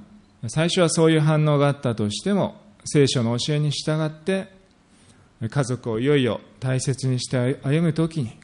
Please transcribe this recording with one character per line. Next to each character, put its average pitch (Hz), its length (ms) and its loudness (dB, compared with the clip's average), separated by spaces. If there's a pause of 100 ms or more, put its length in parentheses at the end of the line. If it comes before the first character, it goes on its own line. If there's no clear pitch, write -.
(480)
最 160 200 0
初 185 120 0
は 170 80 4
そ 160 180 2
う 160 60 6
い 160 40 4
う 156 40 4
反 151 260 2
応 147 120 2
が 143 80 4
あ 143 40 4
っ 139 100 -4
た 120 140 -2
と 107 160 -2
し - 120 -8
て 196 100 -2
も、 - 280 0 (240)
聖 147 220 4
書 135 160 0
の 117 160 0
教 151 160 -2
え 147 40 0
に 151 120 0
従 156 340 -2
っ 156 60 -4
て、 190 420 -6 (960)
家 139 160 0
族 120 260 -4
を 110 80 -2
い 120 60 -2
よ 147 120 4
い 135 60 4
よ 110 180 0 (200)
大 127 200 -2
切 131 280 -4
に 127 120 -2
し - 80 -8
て 127 360 -2
歩 147 180 0
む 165 100 2
と 165 160 0
き 160 140 -4
に 117 220 -10